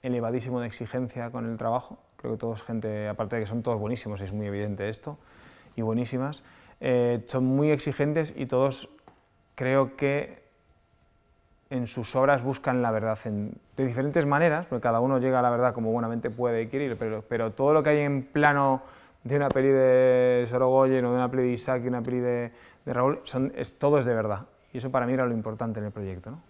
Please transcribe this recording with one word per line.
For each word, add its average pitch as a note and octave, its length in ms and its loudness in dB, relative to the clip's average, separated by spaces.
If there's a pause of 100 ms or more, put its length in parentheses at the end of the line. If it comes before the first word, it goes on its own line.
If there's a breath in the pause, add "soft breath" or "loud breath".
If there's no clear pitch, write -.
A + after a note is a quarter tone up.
elevadísimo B2 580 -2
de A#2+ 80 -6
exigencia A#2+ 640 -8
con A#2 180 -8
el A2+ 80 -6
trabajo. A#2+ 400 -4 (200)
Creo A#2+ 160 -6
que A2 60 -6
todos A2+ 240 -6
gente, G#2+ 440 -6
aparte G#2 280 -4
de A2+ 80 -2
que G2+ 40 -6
son A#2 160 -6
todos A#2 160 -2
buenísimos, G#2 420 -6
es F#2+ 120 -8
muy G#2 140 -6
evidente G2+ 420 -6
esto, D3 280 -12 (580 loud breath)
y A#2 60 -4
buenísimas, B2 600 -4 (380 loud breath)
eh, A#2+ 460 2
son C3 180 0
muy C#3 260 2
exigentes D3+ 640 -2
y C3 120 -6
todos C3+ 420 0 (680)
creo C3+ 400 0
que - 480 -4 (1300)
en B2 180 -4
sus A#2 280 -6
obras C3+ 280 2
buscan B2+ 380 -2
la A#2 100 0
verdad A2 340 0
en, G#2+ 280 -4 (220)
de C3+ 100 0
diferentes C#3+ 400 0
maneras, D3+ 420 2
porque B2 160 -4
cada A#2 160 4
uno C3 200 2
llega C3 200 2
a - 20 4
la B2 80 4
verdad A#2+ 240 4
como A2+ 180 -2
buenamente A#2 380 -2
puede A#2 340 0
y A2+ 40 -6
quiere, C3+ 280 -4
pero, G#2+ 320 -6
pero A2+ 240 -2
todo C#3 220 2
lo D#3 100 4
que D3+ 60 2
hay D3+ 100 4
en C#3+ 240 0
plano C#3+ 580 4 (420 loud breath)
de B2 120 -2
una C#3+ 140 2
peli C3 200 4
de B2+ 800 6
Sorogoyen C3 560 4
o A#2+ 60 0
de B2 60 2
una B2 120 0
peli B2+ 140 0
de B2 100 2
Isaac B2+ 300 -4
y B2 40 -4
una B2 140 -2
peli B2 180 -4
de, A#2+ 320 -2 (340 loud breath)
de B2+ 80 -6
Raúl, C3 320 2
son, C3 320 -2
es, - 200 -8
todo C#3+ 220 4
es B2 60 0
de A#2+ 80 0
verdad. G#2+ 320 -2 (260)
Y C3+ 60 -10
eso B2+ 140 -6
para B2+ 140 0
mí B2 80 0
era C3 120 0
lo A#2+ 80 -2
importante A2 460 -6
en G#2 80 -6
el G#2 40 -8
proyecto, F#2+ 400 -10
¿no? E3 80 -14 (100)